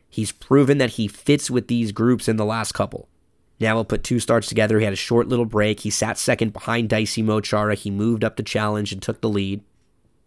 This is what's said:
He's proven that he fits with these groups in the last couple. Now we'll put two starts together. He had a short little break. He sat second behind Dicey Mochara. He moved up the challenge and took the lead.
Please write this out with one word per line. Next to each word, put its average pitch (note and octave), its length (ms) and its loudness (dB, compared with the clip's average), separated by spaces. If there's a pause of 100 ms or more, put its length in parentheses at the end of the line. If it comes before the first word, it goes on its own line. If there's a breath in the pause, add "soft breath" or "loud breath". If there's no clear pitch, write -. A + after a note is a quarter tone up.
He's - 220 -4
proven C#3 480 4
that B2 120 2
he G#2+ 160 -4
fits - 440 0
with B2 160 0
these A#2 240 0
groups A#2 360 2
in A2 100 0
the G#2+ 80 0
last A2 260 -4
couple. - 360 -6 (520)
Now A2 160 2
we'll A2+ 100 0
put - 180 -2
two B2 160 0
starts A#2 280 0
together. A2 320 2
He A2 60 2
had G2+ 80 0
a - 20 -4
short A#2 320 0
little A#2+ 180 0
break. G#2+ 360 0
He G#2 100 -4
sat - 260 -2
second A#2 340 0
behind A#2 380 -2
Dicey A2 320 0
Mochara. G#2+ 540 0
He G2+ 160 -8
moved G#2+ 320 0
up A2 120 -2
the G#2+ 60 -6
challenge G#2+ 500 -2
and G2 80 -10
took - 220 -6
the A2 80 0
lead. G2+ 320 -2 (640)